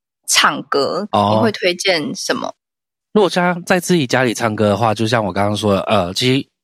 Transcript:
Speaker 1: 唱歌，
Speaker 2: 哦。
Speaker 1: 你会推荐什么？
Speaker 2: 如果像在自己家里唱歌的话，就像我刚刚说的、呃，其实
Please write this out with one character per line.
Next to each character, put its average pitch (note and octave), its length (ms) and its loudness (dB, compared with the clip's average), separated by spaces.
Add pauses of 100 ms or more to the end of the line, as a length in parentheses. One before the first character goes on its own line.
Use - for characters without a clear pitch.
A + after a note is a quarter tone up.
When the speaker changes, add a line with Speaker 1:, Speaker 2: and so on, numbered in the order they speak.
(260)
Speaker 1:
唱 - 380 2
歌， C#3+ 480 -2
Speaker 2:
哦。 - 240 2
Speaker 1:
你 A2 40 2
会 G#3+ 120 2
推 F#3 240 -2
荐 F3 400 -2
什 - 180 -4
么？ - 180 -8 (600)
Speaker 2:
如 G#3+ 80 4
果 F3+ 60 4
像 F3 360 0
在 F#3 160 2
自 F3+ 160 0
己 D3 100 2
家 B2+ 160 2
里 A#2+ 100 2
唱 A2 220 -2
歌 G#2 140 2
的 G2+ 80 2
话， A2 180 2
就 A2 140 -2
像 A2+ 160 0
我 F#2 80 -4
刚 G2 160 0
刚 G#2+ 80 -2
说 G2+ 180 2
的、 F#2+ 80 0
呃， F#2+ 320 0
其 B2+ 180 0
实 C3+ 140 -2 (180)